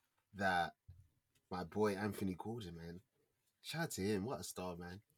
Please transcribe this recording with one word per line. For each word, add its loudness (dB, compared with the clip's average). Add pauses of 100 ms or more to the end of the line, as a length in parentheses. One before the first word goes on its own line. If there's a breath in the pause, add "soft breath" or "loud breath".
(360)
that 4 (760)
my -2
boy 4
Anthony 0
Gordon, -6
man, -10 (640)
shout -2
out -2
to -2
him. 4
What -2
a -8
star, -4
man. -8 (180)